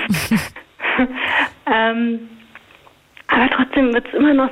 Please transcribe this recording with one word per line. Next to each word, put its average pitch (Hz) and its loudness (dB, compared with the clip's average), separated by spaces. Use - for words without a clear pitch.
<laughs> - -4
Ähm, 226 0
aber 247 2
trotzdem 254 2
wird's 240 -4
immer 294 4
noch 262 2